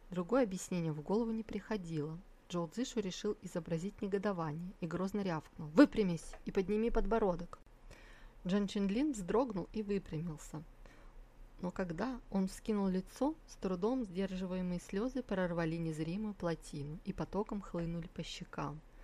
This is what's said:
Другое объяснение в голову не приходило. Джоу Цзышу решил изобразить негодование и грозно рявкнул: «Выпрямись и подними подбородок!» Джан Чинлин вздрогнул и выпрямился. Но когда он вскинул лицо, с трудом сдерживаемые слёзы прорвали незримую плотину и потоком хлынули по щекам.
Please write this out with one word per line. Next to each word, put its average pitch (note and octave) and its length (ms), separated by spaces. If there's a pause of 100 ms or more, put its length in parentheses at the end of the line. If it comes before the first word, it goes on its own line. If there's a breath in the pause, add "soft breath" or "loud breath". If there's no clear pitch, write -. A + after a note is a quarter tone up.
(100)
Другое F3+ 320
объяснение F3+ 500
в D3+ 100
голову A3+ 300
не A3 120
приходило. E3 760 (300)
Джоу F3 200
Цзышу A#3 320
решил G3+ 420
изобразить E3+ 580
негодование F#3 800
и F3+ 60
грозно F#3+ 340
рявкнул: D#3+ 480
«Выпрямись F#3+ 640 (140)
и A3 40
подними G#3+ 400
подбородок!» G3+ 680 (880 loud breath)
Джан G3 200
Чинлин G#3 460
вздрогнул G3+ 640
и G#3+ 80
выпрямился. E3+ 800 (1000 loud breath)
Но F3+ 100
когда F#3+ 480 (120)
он F#3+ 180
вскинул G3+ 400
лицо, F#3+ 460 (120)
с - 100
трудом G#3 480
сдерживаемые F#3 760
слёзы G3 420
прорвали F3 540
незримую E3 560
плотину D#3+ 720
и F#3+ 80
потоком G3+ 480
хлынули E3+ 480
по - 140
щекам. D3+ 580 (240 loud breath)